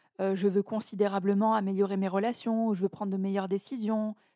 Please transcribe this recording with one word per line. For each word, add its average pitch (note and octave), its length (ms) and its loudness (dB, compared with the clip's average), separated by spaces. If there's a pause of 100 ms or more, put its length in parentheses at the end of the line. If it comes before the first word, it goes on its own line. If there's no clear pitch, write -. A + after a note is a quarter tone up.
(200)
euh, F#3+ 140 0
je F#3+ 140 2
veux G3 140 4
considérablement G3+ 920 0
améliorer G3 420 0
mes F#3+ 120 2
relations, A3+ 600 0
ou G#3+ 60 2
je F3+ 80 -4
veux G3 60 4
prendre G3 240 -6
de G3 40 -2
meilleures G3 320 -2
décisions, G#3+ 640 -4 (220)